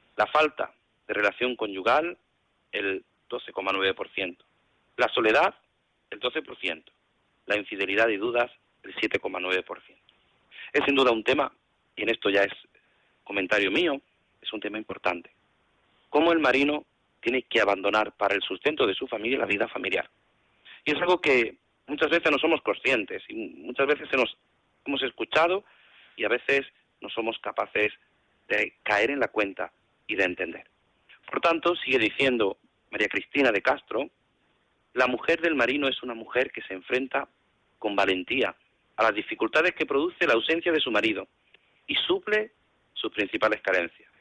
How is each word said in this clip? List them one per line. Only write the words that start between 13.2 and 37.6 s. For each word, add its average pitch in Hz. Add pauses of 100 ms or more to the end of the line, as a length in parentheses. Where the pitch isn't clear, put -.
comentario 98
mío, 147 (420)
es -
un 107
tema 104
importante. 90 (800)
Cómo 160
el 170
marino 143 (360)
tiene 123
que -
abandonar 101
para 101
el 98
sustento 139
de 95
su -
familia 120
la 113
vida 101
familiar. 95 (760)
Y 151
es 143
algo 180
que 123 (300)
muchas 147
veces 170
no 139
somos 156
conscientes, 104
y 107
muchas 120
veces 147
se 139
nos 123 (480)
hemos 139
escuchado 160 (520)
y 113
a 104
veces 135 (340)
no 104
somos 113
capaces 104 (560)
de 104
caer 107
en 143
la 113
cuenta 98 (340)
y 104
de 95
entender. 87 (640)
Por -
tanto, 170
sigue 131
diciendo 110 (320)
María 104
Cristina 127
de 101
Castro, - (840)
"La 127
mujer 143
del 165
marino 135
es 127
una 123
mujer 113
que 107
se 95
enfrenta 131 (500)